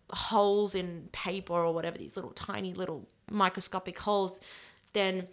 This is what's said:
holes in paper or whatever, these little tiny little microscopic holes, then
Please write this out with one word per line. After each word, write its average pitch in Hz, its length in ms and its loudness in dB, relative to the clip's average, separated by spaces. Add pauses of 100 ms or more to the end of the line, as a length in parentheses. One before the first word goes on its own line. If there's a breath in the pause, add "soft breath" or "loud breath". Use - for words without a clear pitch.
(120)
holes 202 600 4
in 175 380 -4
paper 185 420 -4
or 170 180 4
whatever, 165 260 -2
these - 160 -10
little - 180 -8
tiny 196 420 -6
little 165 340 -6 (220)
microscopic 185 680 0
holes, 196 400 2 (540 loud breath)
then 190 400 2